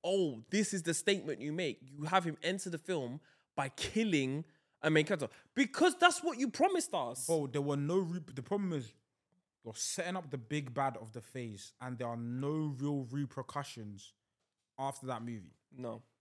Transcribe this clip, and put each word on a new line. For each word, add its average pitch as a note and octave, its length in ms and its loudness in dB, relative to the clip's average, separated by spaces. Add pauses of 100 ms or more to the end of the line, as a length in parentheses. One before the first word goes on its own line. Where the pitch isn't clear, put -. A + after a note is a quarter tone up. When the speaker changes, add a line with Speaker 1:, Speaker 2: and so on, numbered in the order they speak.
Speaker 1:
"Oh, E3 460 4
this G3+ 240 2
is F#3 80 -2
the E3 140 0
statement F#3 460 0
you D3 100 -4
make. D#3+ 320 -2
You C#3+ 220 -8
have F3 180 4
him D#3+ 180 -2
enter F#3 300 -2
the D#3+ 80 -4
film C#3+ 400 -4 (360)
by C3+ 140 0
killing D#3 760 2 (360)
a D#3 80 4
main D#3 160 6
character." D3+ 220 -2 (260)
Because C#4 460 4
that's F4 240 6
what D#4 160 -2
you C4 100 2
promised F4 460 2
us. B2+ 320 -2
Speaker 2:
Bro, D#3 240 2
there D3 100 0
were C#3+ 160 0
no D3+ 220 2
re-, F3 220 -2 (120)
the C3 80 -8
problem G3 320 -2
is, B2 180 -4 (720)
you're A2+ 120 -10
setting F3+ 400 -4
up D#3+ 160 -6
the C#3 80 -4
big C3 340 -4
bad C3+ 240 2
of A2 160 -12
the A#2+ 80 -8
phase, A2+ 600 -10
and B2 180 -6
there A#2+ 80 -2
are A#2 100 -4
no C#3 600 -2
real C#3+ 320 0
repercussions B2+ 1000 -6 (680)
after C3+ 280 -4
that A#2+ 140 -4
movie. A2+ 320 -10 (240)
Speaker 1:
No. A#2 240 -8 (200)